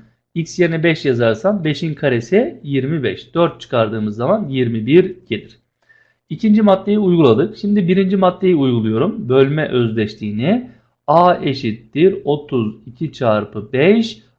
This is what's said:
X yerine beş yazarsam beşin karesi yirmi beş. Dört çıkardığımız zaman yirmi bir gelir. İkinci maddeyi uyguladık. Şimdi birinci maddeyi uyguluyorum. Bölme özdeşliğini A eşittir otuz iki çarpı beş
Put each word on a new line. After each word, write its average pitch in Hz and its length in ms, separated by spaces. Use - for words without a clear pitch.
X 160 240
yerine 165 240
beş 165 220
yazarsam 123 580
beşin 156 300
karesi 156 720
yirmi 139 400
beş. 95 300
Dört 165 280
çıkardığımız 110 540
zaman 165 320
yirmi 117 400
bir 180 280
gelir. - 300
İkinci 214 320
maddeyi 202 380
uyguladık. 139 580
Şimdi 202 300
birinci 190 300
maddeyi 185 380
uyguluyorum. 123 760
Bölme 139 380
özdeşliğini 113 1040
A 170 340
eşittir 139 840
otuz 139 500
iki 143 280
çarpı 107 600
beş 202 480